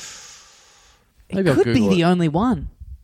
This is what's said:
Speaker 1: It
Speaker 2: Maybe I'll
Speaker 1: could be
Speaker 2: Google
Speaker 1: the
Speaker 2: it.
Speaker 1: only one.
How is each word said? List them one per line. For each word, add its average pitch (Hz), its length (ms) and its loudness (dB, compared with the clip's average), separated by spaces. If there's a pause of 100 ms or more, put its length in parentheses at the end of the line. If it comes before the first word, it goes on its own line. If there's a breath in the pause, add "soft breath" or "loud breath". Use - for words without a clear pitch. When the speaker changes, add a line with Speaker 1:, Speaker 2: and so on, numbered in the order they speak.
(1300 loud breath)
Speaker 1:
It - 60 -10
Speaker 2:
Maybe 190 140 0
I'll 135 60 2
Speaker 1:
could 349 100 2
be 117 80 0
Speaker 2:
Google 214 160 2
Speaker 1:
the 185 120 2
Speaker 2:
it. 165 40 4
Speaker 1:
only 175 220 2
one. 175 420 -2 (340)